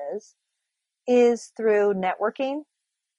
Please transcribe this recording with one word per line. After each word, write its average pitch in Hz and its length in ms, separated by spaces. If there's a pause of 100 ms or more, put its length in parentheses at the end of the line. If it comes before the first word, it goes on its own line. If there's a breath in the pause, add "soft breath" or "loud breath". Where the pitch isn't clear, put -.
(160)
is, - 200 (720)
is 240 480
through 208 380
networking, 240 720 (540)